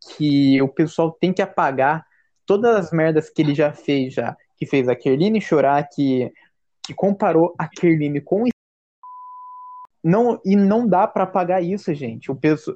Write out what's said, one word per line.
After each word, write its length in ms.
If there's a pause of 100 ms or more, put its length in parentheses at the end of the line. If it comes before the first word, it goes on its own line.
(180)
que 440
o 60
pessoal 440
tem 220
que 80
apagar 640 (400)
todas 300
as 160
merdas 380
que 120
ele 140
já 180
fez 400
já, 220 (220)
que 80
fez 220
a 80
Kerline 460
chorar, 480
que, 420 (540)
que 80
comparou 640
a 100
Kerline 540
com 220
o 60 (1500)
não, 440
e 100
não 320
dá 180
pra 200
apagar 360
isso, 320
gente. 380
O 40
pesso-, 400